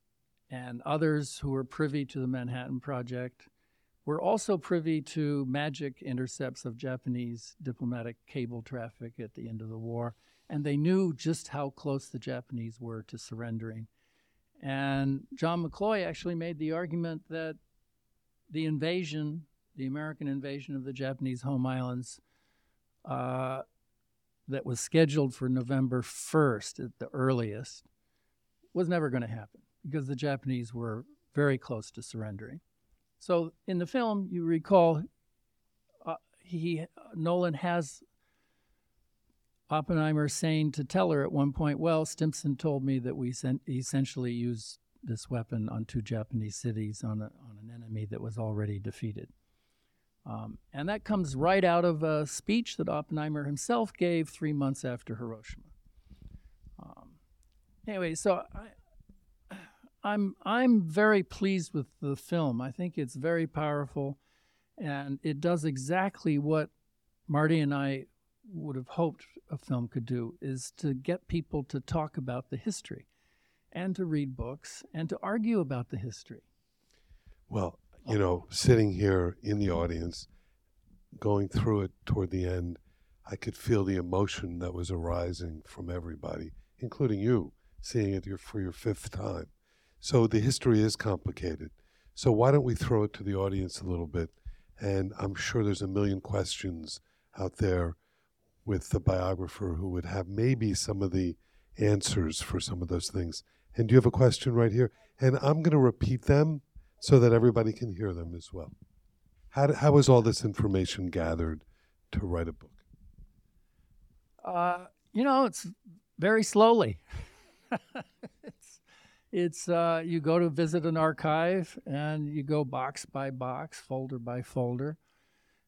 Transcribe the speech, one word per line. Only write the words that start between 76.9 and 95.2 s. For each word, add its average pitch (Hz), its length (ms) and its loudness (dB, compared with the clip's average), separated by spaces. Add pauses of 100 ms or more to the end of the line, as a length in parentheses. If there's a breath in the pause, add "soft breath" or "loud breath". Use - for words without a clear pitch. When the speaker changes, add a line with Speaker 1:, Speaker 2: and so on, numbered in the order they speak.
Speaker 2:
Well, 92 300 -2 (280)
you 107 100 2
know, 90 320 2
sitting 110 440 6
here 90 500 2
in 104 160 0
the 101 100 2
audience, 85 600 -2 (920)
going 101 300 0
through 107 320 2
it 92 100 -2 (140)
toward 95 260 0
the 92 140 0
end, 87 320 -2 (520)
I 98 60 -6
could - 220 -8
feel 107 260 2
the 95 140 2
emotion 90 640 -2
that 87 140 -6
was 87 180 -6
arising 87 760 -4
from 87 220 -12
everybody, 80 600 -8 (280)
including 120 400 -2
you, 104 320 0 (300)
seeing 101 320 0
it 92 120 -4
your, 98 120 -8
for - 240 -8
your 90 100 -4
fifth - 400 -6
time. 92 360 -6 (520)
So 117 280 4
the 110 120 2
history 117 420 4
is 107 140 4
complicated. 87 760 -4 (420)
So - 180 4
why 117 200 6
don't 143 120 6
we 123 120 0
throw 107 280 2
it 104 100 -2
to - 100 -12
the 98 120 -2
audience 95 460 -2
a 92 40 -10
little 87 220 -2
bit? 82 220 -4 (500 soft breath)
And 98 400 -2
I'm 98 160 -4